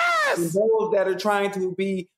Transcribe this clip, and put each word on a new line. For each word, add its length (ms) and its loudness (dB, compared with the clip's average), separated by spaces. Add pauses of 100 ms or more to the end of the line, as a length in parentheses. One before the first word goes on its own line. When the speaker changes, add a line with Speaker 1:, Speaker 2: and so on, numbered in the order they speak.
(260)
Speaker 1:
Yes. 140 0
Speaker 2:
And 120 -2
those 420 2
that 140 2
are 80 0
trying 360 0
to 240 -4
be 420 -4